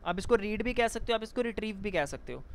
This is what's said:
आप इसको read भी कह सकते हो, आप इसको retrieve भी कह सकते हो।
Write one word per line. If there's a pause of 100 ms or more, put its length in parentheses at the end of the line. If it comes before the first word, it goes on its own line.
आप
इसको
read
भी
कह
सकते
हो,
आप
इसको
retrieve
भी
कह
सकते
हो। (120)